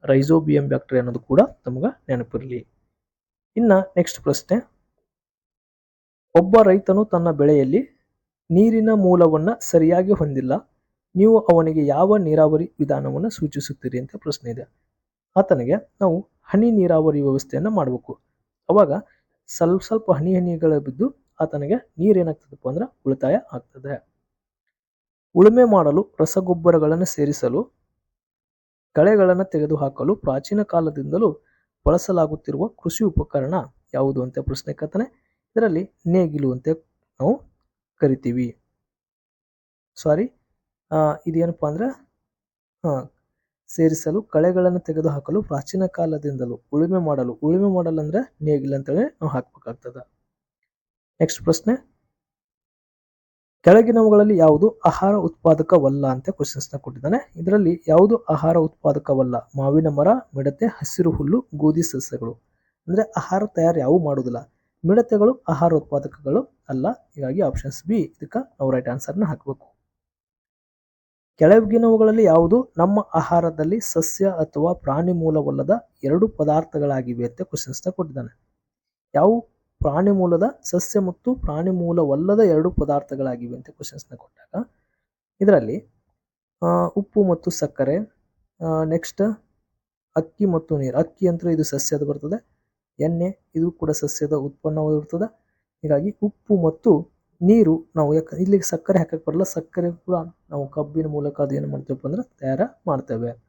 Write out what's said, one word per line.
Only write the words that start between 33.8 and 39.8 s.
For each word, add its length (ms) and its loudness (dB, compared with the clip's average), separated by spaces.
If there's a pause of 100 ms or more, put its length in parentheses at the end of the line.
ಯಾವುದು 300 -2
ಅಂತ 160 -8
ಪ್ರಶ್ನೆ 340 -8
ಕೇಳ್ತಾನೆ. 640 -8 (180)
ಇದರಲ್ಲಿ 360 -2 (140)
ನೇಗಿಲು 460 0
ಅಂತ 160 -6 (520)
ನಾವು 220 0 (560)
ಕರಿತೀವಿ. 600 -2 (1400)